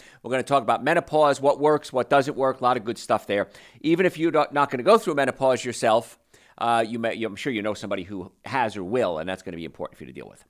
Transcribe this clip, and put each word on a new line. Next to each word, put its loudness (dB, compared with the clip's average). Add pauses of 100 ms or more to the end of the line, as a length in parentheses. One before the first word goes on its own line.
(220)
We're -10
gonna 0
talk 2
about 0
menopause, 2
what 4
works, 2
what 0
doesn't 2
work, -2
a -4
lot 4
of -8
good -6
stuff -2
there. 0 (320)
Even 2
if 0
you're 0
not, 0
not 2
gonna -4
go 6
through -2
menopause 0
yourself, 0 (380)
uh, 0
you -8
may, -4
I'm -6
sure -6
you -2
know -4
somebody -8
who -12 (140)
has -4
or -8
will, -2
and -8
that's -8
gonna -12
be -10
important -12
for -18
you -16
to -20
deal -16
with. -20